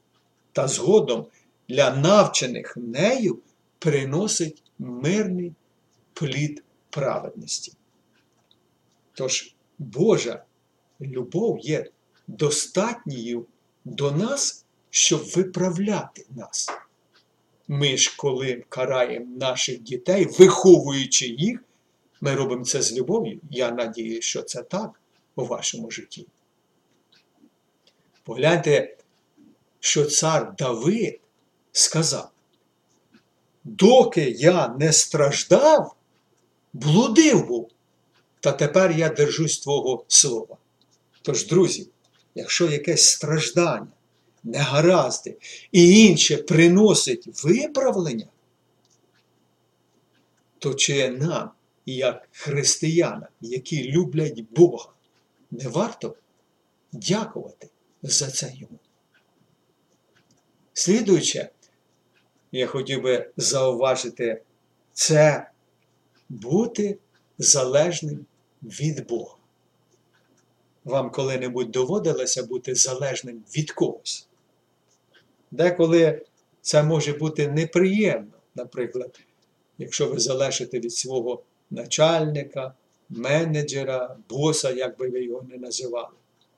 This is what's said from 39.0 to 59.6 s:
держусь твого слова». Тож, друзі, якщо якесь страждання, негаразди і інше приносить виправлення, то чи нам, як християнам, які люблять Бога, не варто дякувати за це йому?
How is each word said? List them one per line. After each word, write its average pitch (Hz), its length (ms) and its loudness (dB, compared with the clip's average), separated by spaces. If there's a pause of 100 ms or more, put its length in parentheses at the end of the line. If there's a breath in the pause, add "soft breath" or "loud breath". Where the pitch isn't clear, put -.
держусь 147 500 0
твого 131 480 -4
слова». - 500 2 (640)
Тож, - 260 -4
друзі, - 400 2 (480)
якщо - 340 -2
якесь 147 360 2
страждання, 151 800 0 (560)
негаразди 139 920 0 (340 loud breath)
і 190 340 10
інше 156 320 6
приносить 170 1080 4
виправлення, 202 840 0 (2250)
то 139 140 -4
чи 135 360 0
нам, 127 420 -4 (340)
як 131 460 -6
християнам, 143 960 -2 (140)
які 127 500 -8
люблять 151 600 -2
Бога, - 380 4 (600)
не 131 160 -10
варто - 480 -6 (760)
дякувати - 800 -6 (340)
за 139 280 -2
це 131 240 -8
йому? 143 240 -20 (1900)